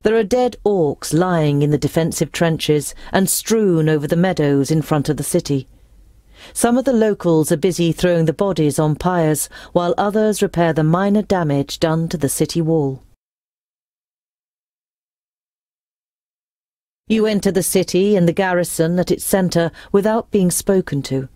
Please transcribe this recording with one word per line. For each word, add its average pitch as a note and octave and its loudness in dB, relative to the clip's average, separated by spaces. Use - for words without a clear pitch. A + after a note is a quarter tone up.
There A3 2
are A3+ 2
dead B3 0
orcs F3+ 0
lying D#3 2
in D3 2
the D3 0
defensive D#3+ -2
trenches D#3 -2
and F#3+ 0
strewn F3+ 0
over D3+ 0
the D3+ 0
meadows D3+ 2
in D#3+ 2
front D3 -2
of D3 0
the D3 -6
city. C#3+ -2
Some A#3+ 2
of C4 -2
the C4+ 2
locals G3+ 2
are E3+ 2
busy E3+ 0
throwing E3+ 2
the D#3+ 0
bodies D#3+ 0
on D3+ 2
pyres, D#3+ 0
while F3 -2
others G#3 0
repair E3+ 0
the D#3 0
minor G3 2
damage D3 -2
done D#3+ -2
to F3+ -6
the E3+ -2
city E3 -2
wall. D3+ -2
You A3 2
enter G3+ 2
the F3 0
city F#3+ 2
and F3 4
the E3 -2
garrison F3 0
at F3 -2
its - -2
centre E3+ 0
without G#3+ 0
being F3+ 2
spoken F#3 -2
to. C3+ -6